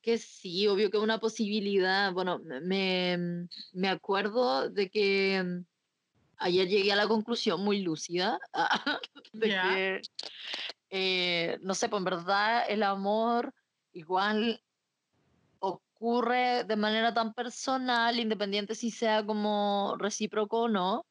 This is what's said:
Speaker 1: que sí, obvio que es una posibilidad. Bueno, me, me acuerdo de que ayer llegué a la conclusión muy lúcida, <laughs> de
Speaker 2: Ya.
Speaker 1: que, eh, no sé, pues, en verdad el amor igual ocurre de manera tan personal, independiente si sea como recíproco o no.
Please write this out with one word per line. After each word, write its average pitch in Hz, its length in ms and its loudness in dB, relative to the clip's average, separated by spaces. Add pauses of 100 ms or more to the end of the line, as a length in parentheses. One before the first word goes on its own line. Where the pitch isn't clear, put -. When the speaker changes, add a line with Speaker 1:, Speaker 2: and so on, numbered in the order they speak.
Speaker 1:
que 226 160 2
sí, 196 500 -2
obvio 202 240 4
que 214 60 0
es 208 60 2
una 220 160 0
posibilidad. 202 920 2
Bueno, 180 260 0
me, 180 760 0 (560)
me 185 160 -2
acuerdo 220 800 0
de 190 200 -2
que 196 540 2 (960)
ayer 180 300 2
llegué 196 260 4
a - 20 4
la 208 120 4
conclusión 214 560 0
muy 202 180 2
lúcida, 180 580 -2 (140)
<laughs> - 800 -2
de 220 160 0
Speaker 2:
Ya. 190 120 0
Speaker 1:
que, 190 400 0 (880)
eh, 180 720 0
no 190 140 -2
sé, 233 140 0
pues, 208 120 0
en 180 40 -2
verdad 196 640 0
el 208 140 0
amor 220 680 0 (400)
igual 202 680 0 (1000)
ocurre 240 1040 0
de 208 100 -2
manera 214 380 2
tan 220 200 0
personal, 240 840 0
independiente 208 560 -2
si 226 160 -4
sea 214 340 0
como 208 760 0
recíproco 214 640 -2
o 233 60 2
no. 202 420 0